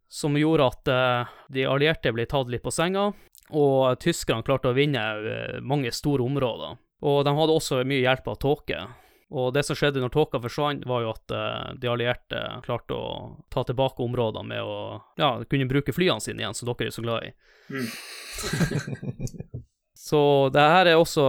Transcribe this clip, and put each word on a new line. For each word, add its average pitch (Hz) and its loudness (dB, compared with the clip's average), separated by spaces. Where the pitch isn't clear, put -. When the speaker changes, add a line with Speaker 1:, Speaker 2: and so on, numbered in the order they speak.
Speaker 1:
som 147 -2
gjorde 151 4
at, - -2
eh, 127 2
de 131 -2
allierte 139 2
ble 117 -2
tatt 135 0
litt 120 -6
på 127 -4
senga, 190 0
og 135 4
tyskerne 135 0
klarte 131 0
å - 2
vinne, 143 2
eh, 110 -6
mange 123 -2
store 139 0
områder. 113 -2
Og 143 2
de 143 2
hadde 156 4
også 135 0
mye 135 0
hjelp 127 2
av 113 -6
tåke. 107 -2
Og 127 -2
det 139 2
som 151 -4
skjedde 143 0
når 123 -2
tåka 147 0
forsvant, 139 -4
var 123 0
jo 113 -4
at, - -10
eh, 113 -6
de 123 -4
allierte 120 -4
klarte 120 -6
å - -8
ta 127 -2
tilbake 131 -2
områder 117 -2
med 110 -8
å, 104 -8
ja, 127 0
kunne 135 0
bruke 135 0
flyene 160 2
sine 110 -8
igjen, 107 -4
som 120 -8
dere 123 -2
er 120 -4
så - -10
glad 117 -2
i. - -12
Speaker 2:
Mm. 135 -6
<laughs> - -10
Speaker 1:
Så 143 4
det 143 4
her 175 8
er 165 8
også 156 4